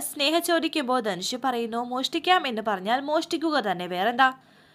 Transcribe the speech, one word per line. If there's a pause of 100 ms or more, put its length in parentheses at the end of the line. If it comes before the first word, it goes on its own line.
സ്നേഹ
ചോദിക്കുമ്പോൾ
ധനുഷ്
പറയുന്നു,
"മോഷ്ടിക്കാം
എന്ന്
പറഞ്ഞാൽ
മോഷ്ടിക്കുക
തന്നെ,
വേറെന്താ?" (460)